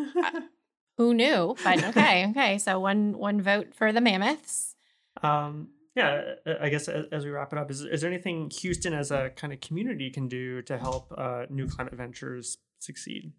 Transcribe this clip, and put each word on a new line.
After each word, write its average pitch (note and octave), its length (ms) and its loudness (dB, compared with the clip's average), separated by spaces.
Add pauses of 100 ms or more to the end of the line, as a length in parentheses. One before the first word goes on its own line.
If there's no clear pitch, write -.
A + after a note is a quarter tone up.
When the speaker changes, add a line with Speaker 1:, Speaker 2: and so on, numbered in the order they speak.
(160)
Speaker 1:
Uh, E4+ 260 2 (560)
who A#3+ 160 6
knew? A#3 500 4
But F3+ 200 6
okay, G#3 420 6
Speaker 2:
<laughs> G#3 60 0
Speaker 1:
okay. A3+ 260 2
So F#3+ 220 0
one, G3+ 400 2
one G#3 200 0
vote G3+ 360 2
for A3 180 2
the A#3 80 4
mammoths. A3+ 720 2 (480)
Speaker 2:
Um, D3 460 0 (280)
yeah, D3 380 2 (140)
I, D#3+ 180 -2
I D3 40 2
guess D3 180 0
a-, D#3 240 -4
as D3+ 120 -4
we C#3+ 60 -6
wrap C#3+ 240 -6
it D3 60 -2
up, C#3+ 100 -4
is, C#3 120 -8
is D3 200 -4
there E3+ 80 0
anything F3 400 -4
Houston F3 440 -2
as D3 180 -2
a C3+ 240 0
kind D3 180 -8
of C3+ 60 -12
community E3 500 -4
can C3 180 -4
do B2+ 360 -6
to C3+ 160 -6
help, C3 360 -6
uh, B2 360 -4
New C3+ 160 -4
Climate - 260 -8
Ventures B2 640 -10 (220)
succeed? - 600 -12